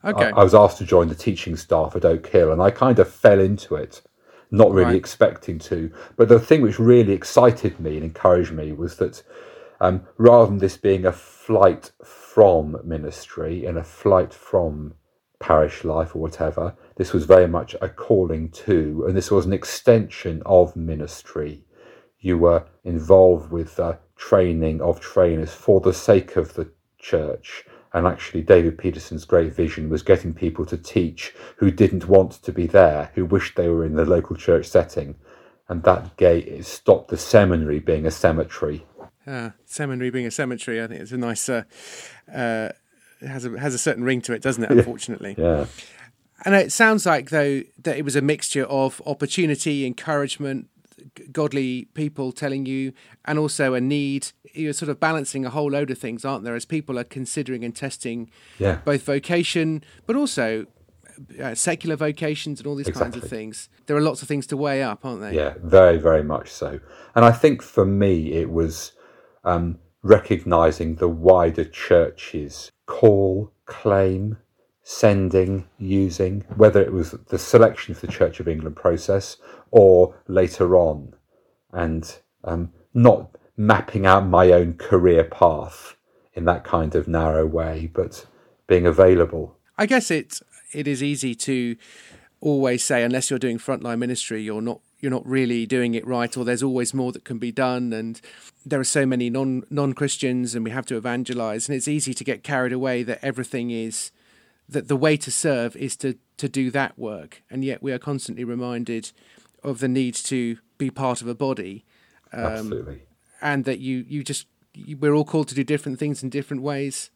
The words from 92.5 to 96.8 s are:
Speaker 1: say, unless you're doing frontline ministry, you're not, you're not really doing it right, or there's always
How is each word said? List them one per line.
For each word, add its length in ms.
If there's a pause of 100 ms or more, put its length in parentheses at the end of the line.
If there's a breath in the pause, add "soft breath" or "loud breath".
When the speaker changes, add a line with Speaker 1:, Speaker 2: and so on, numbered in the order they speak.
Speaker 1:
say, 180
unless 280
you're 80
doing 200
frontline 400
ministry, 440
you're 180
not, 200 (200)
you're 100
not 160
really 400
doing 280
it 120
right, 300
or 80
there's 180
always 320